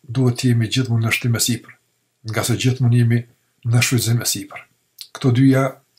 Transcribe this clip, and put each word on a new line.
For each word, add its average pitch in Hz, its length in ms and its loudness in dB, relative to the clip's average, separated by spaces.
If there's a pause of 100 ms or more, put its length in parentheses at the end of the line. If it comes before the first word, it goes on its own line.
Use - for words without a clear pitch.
duhet 123 380 0
të 127 120 2
jemi 113 180 0
gjithmonë 117 360 -2
në 113 100 -2
shtim 120 200 -2
e 107 120 -2
sipër, - 280 -6 (540)
nga 107 160 -4
se 110 160 0
gjithmonë 123 400 2
jemi 117 180 2 (460)
në 120 160 2
shfrytëzim 117 400 0
e - 80 -4
sipër. - 360 -10 (480)
Këto 127 200 0
dyja 135 300 4 (340)